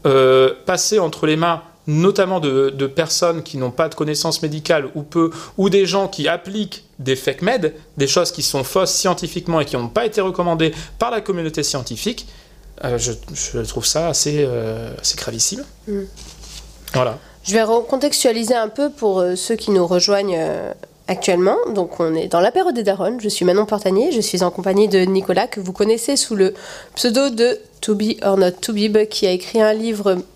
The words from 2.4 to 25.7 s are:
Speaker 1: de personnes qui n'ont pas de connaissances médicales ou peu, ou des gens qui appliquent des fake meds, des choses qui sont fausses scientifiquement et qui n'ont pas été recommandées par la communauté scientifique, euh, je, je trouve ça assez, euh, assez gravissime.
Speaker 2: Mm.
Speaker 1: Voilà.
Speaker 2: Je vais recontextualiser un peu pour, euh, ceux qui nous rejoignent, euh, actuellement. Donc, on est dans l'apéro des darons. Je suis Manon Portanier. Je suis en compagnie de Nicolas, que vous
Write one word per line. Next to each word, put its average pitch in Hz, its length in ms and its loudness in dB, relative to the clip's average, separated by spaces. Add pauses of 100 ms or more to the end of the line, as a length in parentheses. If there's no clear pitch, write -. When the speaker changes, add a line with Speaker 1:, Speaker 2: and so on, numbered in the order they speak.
Speaker 1:
de 139 180 -2
personnes 165 560 -2
qui - 140 -10
n'ont 127 140 -2
pas 160 180 -2
de - 60 -12
connaissances 156 460 -4
médicales 151 540 -2
ou 151 60 -6
peu, 165 300 0 (260)
ou 196 120 2
des 190 160 4
gens 190 220 0
qui 151 200 -4
appliquent 190 580 -6 (140)
des 131 160 -2
fake 135 260 -4
meds, 185 320 0 (240)
des 139 100 2
choses 170 240 2
qui 151 120 -10
sont 135 200 -2
fausses 185 280 0
scientifiquement 170 680 -2
et 143 60 0
qui 139 100 -6
n'ont 120 140 -4
pas 226 160 0
été 214 160 0
recommandées 175 520 0 (260)
par 233 120 0
la 220 100 -2
communauté 160 420 -4
scientifique, 131 640 -6 (560)
euh, 123 140 -2
je, 117 140 -2 (220)
je - 280 -6
trouve 113 240 -6
ça 165 220 0
assez, 147 400 0
euh, 113 540 -6
assez - 160 -2
gravissime. 120 460 -4 (240)
Speaker 2:
Mm. 196 140 -4 (920)
Speaker 1:
Voilà. 127 240 0 (260)
Speaker 2:
Je 196 100 -4
vais 226 100 4
recontextualiser 233 920 2
un 220 140 0
peu 285 200 -2
pour, 202 300 0
euh, 180 160 2
ceux 226 200 -2
qui 214 160 -4
nous 180 140 4
rejoignent, 185 520 2
euh, 160 340 -4 (380)
actuellement. 185 480 2 (160)
Donc, 180 260 -2
on 165 160 0
est 160 140 -2
dans 170 100 4
l'apéro 349 320 2
des 233 120 -4
darons. 196 360 0
Je 214 80 -4
suis 196 160 -2
Manon 190 220 4
Portanier. 208 480 2
Je 220 80 0
suis 180 220 -2
en 175 80 2
compagnie 190 360 2
de 190 120 4
Nicolas, 190 480 2
que - 120 -10
vous 185 140 -8